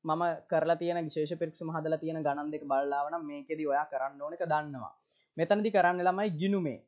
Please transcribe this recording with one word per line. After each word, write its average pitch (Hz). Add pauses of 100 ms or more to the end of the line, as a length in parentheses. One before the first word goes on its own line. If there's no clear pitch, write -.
මම 160 (200)
කරලා 165
තියෙන 170
විශේෂ 156
පිරික්සම 165
හදලා 160
තියෙන 160
ගණන් 147
දෙක 151
බලලා 139
ආවනම් 160
මේකෙදි 147
ඔයා 143
කරන්න 139
ඕන 151
එක 175
දන්නවා. 151 (440)
මෙතනදි 202
කරන්න 180
ළමයි 190
ගිණුමේ 170 (100)